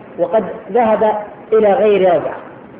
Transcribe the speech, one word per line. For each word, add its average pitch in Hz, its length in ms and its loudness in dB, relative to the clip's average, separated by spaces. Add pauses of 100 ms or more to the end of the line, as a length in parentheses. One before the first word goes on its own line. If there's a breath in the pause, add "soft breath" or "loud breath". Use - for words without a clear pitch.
(180)
وقد 196 260 0 (280)
ذهب 214 400 2 (400)
إلى 214 200 4
غير 202 280 2
رجعة، 175 360 0 (440)